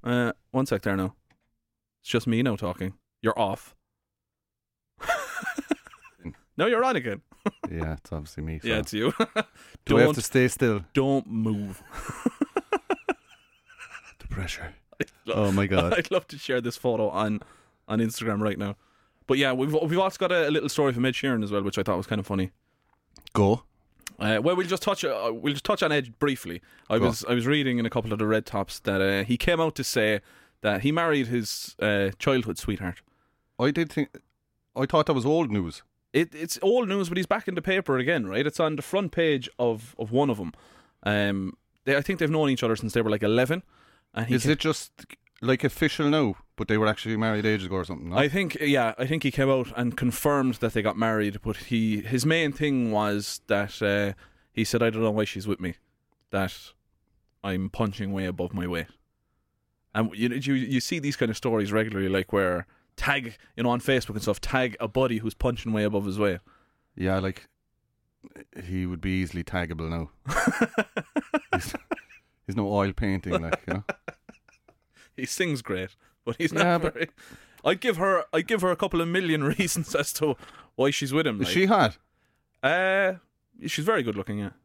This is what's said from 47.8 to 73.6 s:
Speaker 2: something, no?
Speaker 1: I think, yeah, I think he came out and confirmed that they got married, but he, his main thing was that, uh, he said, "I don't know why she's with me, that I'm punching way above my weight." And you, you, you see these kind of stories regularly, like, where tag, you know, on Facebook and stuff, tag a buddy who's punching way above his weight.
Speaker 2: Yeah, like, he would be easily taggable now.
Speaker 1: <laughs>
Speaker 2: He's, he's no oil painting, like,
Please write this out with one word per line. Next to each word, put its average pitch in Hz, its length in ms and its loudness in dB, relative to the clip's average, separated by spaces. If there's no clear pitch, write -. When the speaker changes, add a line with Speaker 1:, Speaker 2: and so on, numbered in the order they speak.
Speaker 2:
something, 85 260 -10
no? 87 60 0
Speaker 1:
I 139 120 4
think, 175 320 -2
yeah, 135 360 2
I 131 100 -2
think 151 180 -2
he 143 60 2
came 135 200 2
out 127 260 0
and 120 200 -2
confirmed 131 580 0
that 117 180 -2
they 120 100 0
got 101 140 0
married, 107 460 0
but 110 140 -4
he, 110 440 0
his 120 240 -2
main 160 280 2
thing 135 400 0
was 104 560 0
that, 101 340 0
uh, 101 300 2
he 113 120 2
said, 117 180 0
"I 117 80 4
don't 110 120 -2
know 113 80 4
why 107 140 2
she's 98 240 -8
with - 120 -2
me, 90 140 -4
that 95 260 0
I'm 95 260 -2
punching 101 420 -4
way 98 140 -4
above 92 280 -6
my 90 120 -4
weight." 85 200 -4
And 107 220 0
you, 117 140 2
you, 135 240 0
you 131 260 0
see 175 200 -4
these 139 160 -4
kind 117 140 0
of 107 60 -4
stories 107 360 0
regularly, 104 360 0
like, 95 240 0
where 90 340 2
tag, 135 400 -2
you 117 80 -4
know, 120 60 4
on 123 100 2
Facebook 127 340 2
and 104 80 -4
stuff, - 180 0
tag 127 400 0
a 113 80 -4
buddy 120 300 2
who's 110 160 -4
punching 123 380 -2
way 107 120 2
above 104 220 0
his 95 120 -4
weight. 98 200 2
Speaker 2:
Yeah, 92 240 0
like, 95 300 -4
he 92 220 -2
would 90 140 -6
be 95 100 -2
easily 87 200 -4
taggable 82 480 -4
now. 82 200 -4
Speaker 1:
<laughs> - 1300 -2
Speaker 2:
He's, - 200 -4
he's 98 100 -6
no 104 160 0
oil 98 200 2
painting, 95 500 -2
like, 82 240 -6